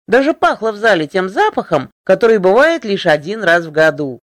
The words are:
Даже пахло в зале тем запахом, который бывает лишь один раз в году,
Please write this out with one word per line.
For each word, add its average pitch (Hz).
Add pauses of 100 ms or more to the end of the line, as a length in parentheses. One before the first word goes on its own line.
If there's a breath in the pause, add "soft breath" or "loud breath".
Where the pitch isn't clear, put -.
Даже 269
пахло 220
в 208
зале 196
тем 185
запахом, 247 (120)
который 220
бывает 240
лишь 196
один 170
раз 170
в 156
году, 147 (160)